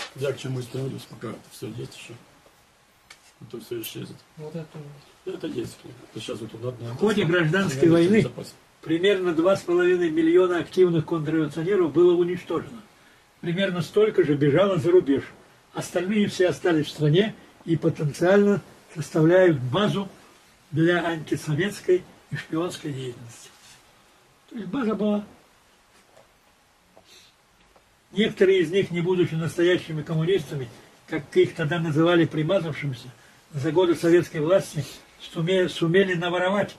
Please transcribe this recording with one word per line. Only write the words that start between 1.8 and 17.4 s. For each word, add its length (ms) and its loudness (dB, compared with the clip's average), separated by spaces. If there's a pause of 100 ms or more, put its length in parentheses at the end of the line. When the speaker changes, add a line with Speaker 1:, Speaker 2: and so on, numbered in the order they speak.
Speaker 1:
ещё. 180 -20 (1300)
А 120 -20
то 80 -14
всё 220 -10
исчезнет. 360 -14 (200)
Speaker 2:
Вот 180 -14
это. 240 -14 (460)
Speaker 1:
Это 220 -8
есть 320 -10
книга. 160 -20 (160)
Это 80 -14
сейчас 200 -10
вот 120 -14
тут 140 -12
одна. 280 -8
Speaker 3:
В 40 -10
ходе 280 2
гражданской 600 2
Speaker 1:
У 40 6
меня 80 6
есть 100 4
Speaker 3:
войны 120 4
Speaker 1:
в 20 2
запасе. 300 -8 (280)
Speaker 3:
примерно 520 0
два 220 2
с 60 -4
половиной 480 2
миллиона 480 2
активных 480 2
контрреволюционеров 880 -2
было 220 6
уничтожено. 680 -4 (600)
Примерно 420 -2
столько 400 2
же 120 0
бежало 420 2
за 120 0
рубеж. 340 4 (500)
Остальные 560 -2
все 200 2
остались 380 0
в 40 -10
стране 440 2 (300)